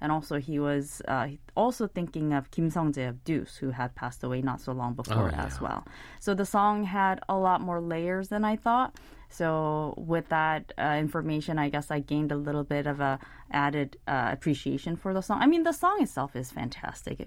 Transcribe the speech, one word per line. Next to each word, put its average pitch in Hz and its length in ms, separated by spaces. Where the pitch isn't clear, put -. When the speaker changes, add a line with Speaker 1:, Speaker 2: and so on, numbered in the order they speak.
Speaker 1:
and 151 80
also 156 240
he 143 240
was, 143 480
uh, 131 200
also 226 320
thinking 156 480
of 135 160
Kim 165 160
Sung-jae 147 400
of 123 160
Deuce, - 320
who 135 160
had 123 240
passed 123 260
away 127 220
not 127 160
so 127 160
long 123 160
before 110 400
Speaker 2:
Oh, 71 160
Speaker 1:
as 67 80
Speaker 2:
yeah. - 160
Speaker 1:
well. - 80
So 202 160
the 196 80
song 208 400
had 190 480
a 196 80
lot 185 240
more 175 160
layers 170 480
than 214 160
I 214 160
thought. 240 320
So 156 640
with 165 320
that, 156 480
uh, 147 240
information, 156 580
I 143 140
guess 147 180
I 147 140
gained 151 280
a 147 40
little 147 320
bit 147 180
of 143 140
a 135 160
added, 143 460
uh, 127 260
appreciation 139 640
for 190 200
the 190 80
song. 208 160
I 247 60
mean, 330 180
the 330 80
song 370 320
itself - 320
is 123 160
fantastic - 640